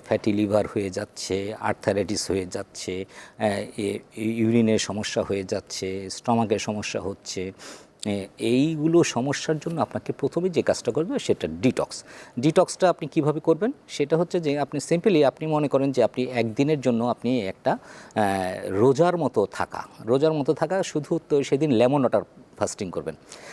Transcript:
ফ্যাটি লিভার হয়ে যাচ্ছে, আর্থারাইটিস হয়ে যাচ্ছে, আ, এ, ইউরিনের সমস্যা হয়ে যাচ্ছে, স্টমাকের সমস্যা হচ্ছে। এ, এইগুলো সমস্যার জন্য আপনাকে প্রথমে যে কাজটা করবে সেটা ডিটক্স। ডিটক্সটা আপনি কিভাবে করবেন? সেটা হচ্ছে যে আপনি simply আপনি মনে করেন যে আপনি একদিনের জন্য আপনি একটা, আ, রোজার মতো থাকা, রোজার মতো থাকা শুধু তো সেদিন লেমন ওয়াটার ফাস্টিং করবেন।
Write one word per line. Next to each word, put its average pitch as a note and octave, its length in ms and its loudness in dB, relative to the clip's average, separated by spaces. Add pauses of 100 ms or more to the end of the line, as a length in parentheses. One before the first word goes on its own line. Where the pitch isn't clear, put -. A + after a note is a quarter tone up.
ফ্যাটি A2 260 0
লিভার G#2 340 2
হয়ে G2 240 -4
যাচ্ছে, G2+ 720 -6
আর্থারাইটিস G2+ 680 -2
হয়ে F#2 160 -2
যাচ্ছে, F#2 580 -8 (340)
আ, A2 100 0 (280)
এ, G2+ 220 -4 (180)
ইউরিনের A2 640 2
সমস্যা G#2 440 -4
হয়ে G2 220 -4
যাচ্ছে, F#2+ 680 -8
স্টমাকের A2 480 0
সমস্যা G#2 420 -6
হচ্ছে। F#2+ 520 -8 (540)
এ, G2+ 200 -2 (120)
এইগুলো D3+ 640 4
সমস্যার C#3+ 560 -2
জন্য E3 220 -4
আপনাকে - 320 -4
প্রথমে E3+ 360 -2
যে D3+ 140 2
কাজটা G#2 300 0
করবে G3 260 -2
সেটা - 320 -2
ডিটক্স। E2+ 540 -2 (360)
ডিটক্সটা E3+ 500 2
আপনি D#3+ 180 -4
কিভাবে D3+ 320 0
করবেন? E3 320 0 (160)
সেটা D3 280 0
হচ্ছে F3 240 0
যে D3 180 0
আপনি C#3+ 220 -4 (100)
simply E3+ 360 4
আপনি D#3 200 0
মনে D3+ 220 0
করেন C#3 240 2
যে B2+ 100 4
আপনি B2+ 220 2
একদিনের B2+ 560 0
জন্য A#2+ 240 2
আপনি B2 360 -2
একটা, F#2+ 320 -2
আ, A#3+ 60 -2 (880)
রোজার C3+ 480 4
মতো A#2+ 300 2
থাকা, - 420 -6 (120)
রোজার C3+ 320 2
মতো D3+ 220 0
থাকা F#3 280 0
শুধু D#3 360 -2 (100)
তো C#3+ 140 2
সেদিন D3 280 0
লেমন B2+ 300 4
ওয়াটার A2 220 2 (360)
ফাস্টিং G2 320 -4
করবেন। D#2+ 240 -8 (380)